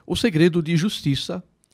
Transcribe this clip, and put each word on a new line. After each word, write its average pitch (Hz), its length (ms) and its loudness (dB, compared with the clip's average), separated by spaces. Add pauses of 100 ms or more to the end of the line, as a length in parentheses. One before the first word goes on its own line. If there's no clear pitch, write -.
o - 80 -6
segredo 170 480 2
de 165 140 0
justiça 175 640 -2 (320)